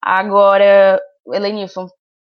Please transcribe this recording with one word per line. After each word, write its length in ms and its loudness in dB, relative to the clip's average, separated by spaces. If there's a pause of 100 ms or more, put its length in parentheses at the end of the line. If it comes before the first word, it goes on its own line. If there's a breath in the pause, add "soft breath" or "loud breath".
Agora, 1000 2 (320)
Elenilson, 560 -8 (420)